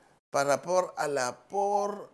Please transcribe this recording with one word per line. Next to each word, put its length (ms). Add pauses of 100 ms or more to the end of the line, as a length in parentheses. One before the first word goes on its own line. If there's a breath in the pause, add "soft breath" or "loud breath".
(300 soft breath)
par 180
rapport 500
à 100
l'apport 1080